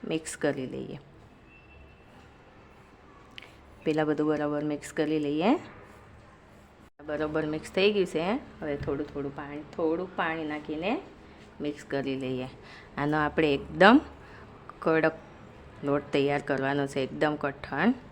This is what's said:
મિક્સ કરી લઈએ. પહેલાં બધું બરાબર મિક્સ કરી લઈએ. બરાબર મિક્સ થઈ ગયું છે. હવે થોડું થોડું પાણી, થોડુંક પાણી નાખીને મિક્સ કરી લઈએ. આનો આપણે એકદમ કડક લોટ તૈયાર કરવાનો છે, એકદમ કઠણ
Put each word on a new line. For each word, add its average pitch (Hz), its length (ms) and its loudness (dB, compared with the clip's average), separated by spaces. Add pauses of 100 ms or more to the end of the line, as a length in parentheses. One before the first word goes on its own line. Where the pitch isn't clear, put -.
(100)
મિક્સ 156 220 -4 (100)
કરી 139 300 0
લઈએ. 135 260 -8 (2750)
પહેલાં 156 260 2
બધું 151 220 2
બરાબર 147 320 0 (100)
મિક્સ - 260 -8
કરી 156 280 2
લઈએ. 151 240 2 (1600)
બરાબર 151 340 0 (100)
મિક્સ 156 220 -6
થઈ 196 200 8
ગયું 180 180 2
છે. 160 100 0 (360)
હવે 147 140 -2 (100)
થોડું 147 280 -2
થોડું 139 260 -6
પાણી, 147 280 -10 (100)
થોડુંક 175 340 0 (100)
પાણી 160 320 -2
નાખીને 156 400 -4 (720)
મિક્સ 147 180 -6 (100)
કરી 135 320 -2
લઈએ. 127 240 -4 (520)
આનો 147 160 2 (100)
આપણે 151 320 2
એકદમ 175 380 8 (880)
કડક 160 320 4 (720)
લોટ 143 160 2 (100)
તૈયાર 143 360 4
કરવાનો 139 340 2 (100)
છે, 139 140 0
એકદમ 151 260 0 (100)
કઠણ 143 460 0 (220)